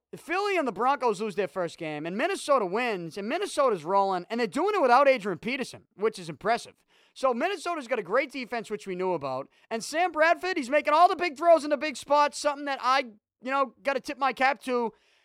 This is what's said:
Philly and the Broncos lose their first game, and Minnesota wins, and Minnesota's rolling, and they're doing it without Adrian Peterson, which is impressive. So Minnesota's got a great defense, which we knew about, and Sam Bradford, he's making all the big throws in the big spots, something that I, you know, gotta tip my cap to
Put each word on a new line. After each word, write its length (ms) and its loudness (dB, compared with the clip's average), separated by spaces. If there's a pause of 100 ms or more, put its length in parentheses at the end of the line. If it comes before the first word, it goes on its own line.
(160)
Philly 400 -2
and 100 2
the 60 -2
Broncos 480 0
lose 160 -6
their 100 0
first 320 -6
game, 280 -6
and 120 -4
Minnesota 480 0
wins, 500 -4
and 120 -6
Minnesota's 560 0
rolling, 440 0
and 120 -4
they're 80 0
doing 260 0
it 80 2
without 240 6
Adrian 320 2
Peterson, 560 -8
which 240 -2
is 100 -12
impressive. 460 -4 (400)
So 200 0
Minnesota's 540 -4
got 100 -2
a 60 -2
great 260 0
defense, 400 -8
which 160 -8
we 80 -6
knew 180 -2
about, 360 -6 (220)
and 120 -4
Sam 300 0
Bradford, 440 2
he's 140 -4
making 220 2
all 160 8
the 80 -2
big 200 -2
throws 280 6
in 60 -4
the 60 2
big 200 -4
spots, 420 2
something 280 -2
that 140 -2
I, 260 2 (360)
you 80 -8
know, 320 0
gotta 160 0
tip 200 -8
my 140 0
cap 320 2
to 280 -2 (320)